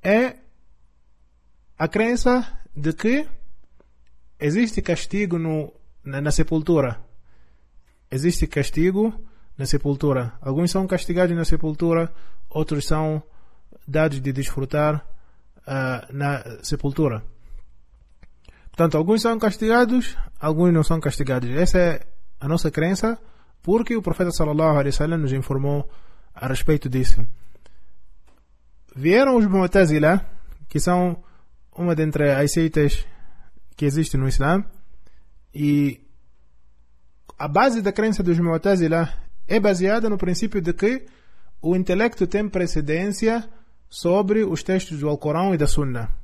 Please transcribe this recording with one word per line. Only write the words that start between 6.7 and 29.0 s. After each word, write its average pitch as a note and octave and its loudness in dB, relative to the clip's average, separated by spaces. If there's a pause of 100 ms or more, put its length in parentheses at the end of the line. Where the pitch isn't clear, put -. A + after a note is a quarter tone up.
Existe D3+ 0
castigo F#3+ 0 (460)
na C3+ -4
sepultura. C#3 0
Alguns D3 0
são F#3+ 0
castigados F3+ 0
na E3 -2
sepultura, E3 2 (340)
outros D3+ -4
são D#3 0 (640)
dados D3 0
de C3+ -4
desfrutar, D3 -2 (600)
ah, C3 -6
na C#3 -6
sepultura. C#3 -2 (1500)
Portanto, E3 2
alguns G3+ 0
são A#3 0
castigados, A#3 2 (220)
alguns D#3+ 2
não D#3+ 4
são D#3+ 2
castigados. C3 -2
Essa F3 4
é E3+ 2 (320)
a - -8
nossa D#3+ 0
crença, F#3+ 0 (440)
porque A3+ 0
o G#3 -2
profeta F3 -2
sallallahu D3+ 2
alaihi C#3 0
wasallam D#3+ 0
nos C#3 -2
informou C#3 -2 (420)
a - -10
respeito C#3+ 2
disso. B2+ 8 (1700)
Vieram A3 4